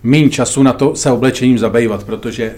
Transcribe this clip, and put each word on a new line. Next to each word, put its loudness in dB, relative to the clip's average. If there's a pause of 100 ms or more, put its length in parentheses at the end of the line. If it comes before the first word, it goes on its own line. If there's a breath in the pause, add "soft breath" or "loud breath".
méně 4
času 0
na 4
to 0
se -2
oblečením 2
zabývat, 0
protože -8